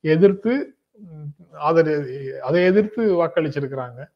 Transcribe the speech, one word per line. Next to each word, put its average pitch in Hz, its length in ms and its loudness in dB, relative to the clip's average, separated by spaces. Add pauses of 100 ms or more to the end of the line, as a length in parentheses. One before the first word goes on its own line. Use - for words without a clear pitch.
எதிர்த்து, 196 720 2 (180)
ம், 156 640 -20
ஆதர-, 147 800 -2
அதை 147 260 0
எதிர்த்து 202 600 2
வாக்களிச்சிருக்கிறாங்க. 139 920 -4